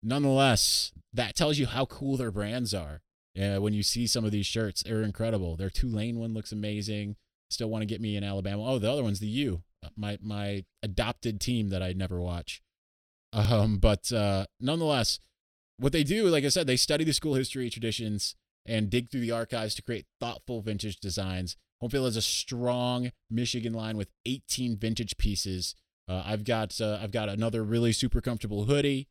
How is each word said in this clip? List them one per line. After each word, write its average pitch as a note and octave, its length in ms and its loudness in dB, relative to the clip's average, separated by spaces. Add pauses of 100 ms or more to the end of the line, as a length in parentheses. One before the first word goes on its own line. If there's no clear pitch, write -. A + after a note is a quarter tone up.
Nonetheless, C3+ 880 4 (200)
that G#2+ 240 -2
tells D3+ 220 4
you C3+ 80 2
how B2+ 180 0
cool C3+ 320 -2
their A#2+ 140 0
brands G#2 420 -2
are. D#2 300 -6 (360)
Uh, G2 220 2
when G#2 140 2
you G#2 80 2
see A#2 240 0
some A2+ 180 2
of G#2+ 60 2
these G2+ 160 0
shirts, A2 360 -2
they're A2 200 0
incredible. G#2 520 -2
Their F#2 140 -4
Tulane A#2 500 0
one A2+ 140 -4
looks A2 200 -6
amazing. G#2 640 -4 (340)
Still A2+ 180 -4
wanna A2 160 0
get G#2 160 -4
me G#2+ 160 -2
in G2+ 80 -2
Alabama. G2 400 -2
Oh, C3 140 0
the G#2+ 120 2
other C#3+ 120 0
one's G2+ 180 0
the G#2+ 60 -4
U, G#2+ 380 -2 (200)
uh, A2 120 -12
my, G#2 260 -6
my G2+ 420 -4 (180)
adopted G#2+ 560 -2
team A#2 300 0
that F#2+ 140 0
I F#2 100 -2
never F#2 300 -2
watch. F2 400 -6 (720)
Um, G#2+ 440 6
but, G2+ 340 4
uh, G2+ 340 2 (120)
nonetheless, D3 640 0 (560)
what C3 160 0
they D#3+ 120 4
do, G3 240 4
like D3+ 160 4
I C#3+ 40 4
said, D#3+ 180 2
they B2+ 100 4
study D3+ 280 2
the D#3 80 2
school D3 220 0
history, C3 340 -2
traditions, A2 680 -4 (300)
and G#2+ 240 0
dig A#2+ 220 0
through C3 100 -2
the A#2 120 0
archives A#2 420 -2
to - 80 -10
create A2+ 240 -6 (140)
thoughtful A#2 420 -6
vintage G#2 340 -4
designs. F#2 600 -4 (260)
Home A#2+ 80 -4
Field C3 160 2
has A2+ 100 0
a A2+ 60 0
strong B2 880 0 (180)
Michigan A#2 440 -2
line A2 240 -4
with G2 100 -2 (160)
eighteen B2 520 -2
vintage A2 420 -2
pieces. F#2+ 560 0 (340)
Uh, F#2 160 -2
I've G#2 200 -4
got, A2 360 -2
uh, G#2+ 220 0
I've A2 80 -6
got G#2+ 180 -2
another A2 360 0
really A#2 280 4
super A#2+ 280 2
comfortable G#2 440 -2
hoodie. C#3 460 2